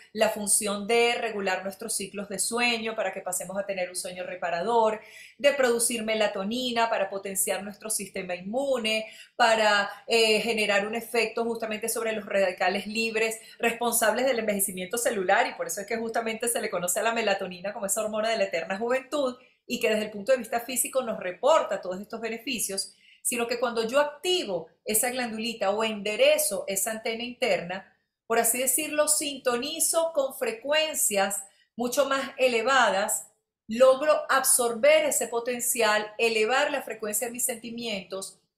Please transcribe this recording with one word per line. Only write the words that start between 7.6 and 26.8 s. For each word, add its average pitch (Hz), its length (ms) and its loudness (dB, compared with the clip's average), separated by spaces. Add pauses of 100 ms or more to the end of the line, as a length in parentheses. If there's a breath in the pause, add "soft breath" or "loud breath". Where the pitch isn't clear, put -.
nuestro 208 280 -10
sistema 190 460 -6
inmune, 220 760 -2 (240 loud breath)
para, 214 560 4 (160)
eh, 220 320 4
generar 208 480 2
un 220 80 -4
efecto 226 480 -2
justamente 220 460 -4
sobre 226 240 -2
los 208 120 -6
radicales 196 640 2
libres 220 500 0 (220 loud breath)
responsables 233 680 2
del 247 140 2
envejecimiento 196 580 -2
celular, 214 500 2
y 262 80 -8
por 170 120 -6
eso 196 140 -6
es 196 60 -10
que 226 100 -4
justamente 226 500 -4
se 233 140 -2
le 214 80 -4
conoce 180 320 -2
a - 20 0
la 226 80 2
melatonina 196 640 -2
como 214 140 -4
esa 220 140 -2
hormona 214 280 -2
de 220 80 0
la 190 80 2
eterna 190 320 -4
juventud, 254 580 -2 (320 soft breath)
y 240 140 -4
que 220 80 2
desde 214 160 0
el 208 60 -8
punto 202 200 -2
de 262 60 6
vista 233 240 -4
físico 254 420 -2
nos 220 160 -6
reporta 233 600 2
todos 185 180 -6
estos 214 220 -12
beneficios, 226 720 -6 (300 loud breath)
sino 240 220 -2
que 240 100 -2
cuando 226 300 0
yo 269 140 4
activo 294 680 -2 (160)
esa 220 260 2
glandulita 226 600 -4
o 214 160 0
enderezo 214 840 2
esa 196 240 -2